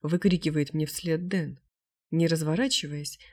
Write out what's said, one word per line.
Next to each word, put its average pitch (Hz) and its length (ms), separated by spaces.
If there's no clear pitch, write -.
выкрикивает 160 720
мне 156 120
вслед 170 420
Дэн. 160 320
Не 165 180
разворачиваясь, 160 920